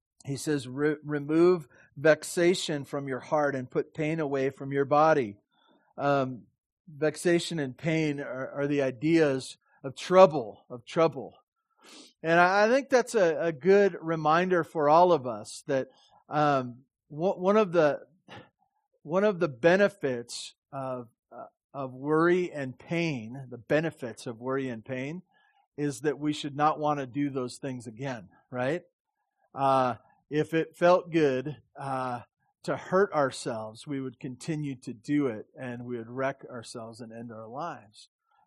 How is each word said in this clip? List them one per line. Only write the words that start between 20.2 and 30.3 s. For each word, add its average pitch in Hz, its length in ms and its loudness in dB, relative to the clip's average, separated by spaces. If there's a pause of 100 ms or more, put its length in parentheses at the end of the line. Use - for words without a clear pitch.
of, 127 360 -10 (240)
uh, 117 140 -16 (260)
of 131 220 -10
worry 160 580 2
and 135 260 -8
pain, 139 720 -4
the 123 60 -12
benefits 143 680 -4
of 113 140 -10
worry 131 280 -4
and 110 160 -10
pain, 135 380 -10 (540)
is 143 240 -4
that 139 180 -2
we 151 140 -2
should 147 240 -8
not 147 240 0
wanna 147 260 -2
do 143 240 -4
those 127 260 -6
things 127 300 -10
again, 117 420 -10 (220)
right? 131 320 -4 (720)
Uh, 131 400 2 (360)